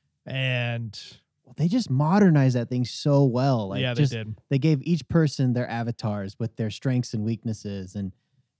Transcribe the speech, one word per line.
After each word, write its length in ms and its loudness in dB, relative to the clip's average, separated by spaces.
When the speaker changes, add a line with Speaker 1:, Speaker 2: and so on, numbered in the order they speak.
Speaker 1:
And 720 -4
Speaker 2:
Well, 120 -20
they 120 0
just 200 -2
modernized 680 6
that 120 -2
thing 160 -2
so 400 2
well. 440 2
Like, 120 -4
Speaker 1:
Yeah, 140 -2
they 80 2
Speaker 2:
just 100 4
Speaker 1:
did. 240 -8
Speaker 2:
they 80 2
gave 240 2
each 260 -2
person 460 2
their 140 -2
avatars 680 -4
with 180 -6
their 140 -4
strengths 440 -2
and 100 -4
weaknesses, 680 -6
and 180 -8